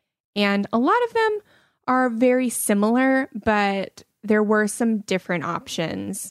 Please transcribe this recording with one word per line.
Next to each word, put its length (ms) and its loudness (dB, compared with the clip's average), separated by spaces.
And 360 0
a 60 0
lot 300 2
of 60 -12
them 240 0
are 220 2
very 400 2
similar, 840 2
but 720 -2
there 200 2
were 260 2
some 300 0
different 440 -4
options 880 -6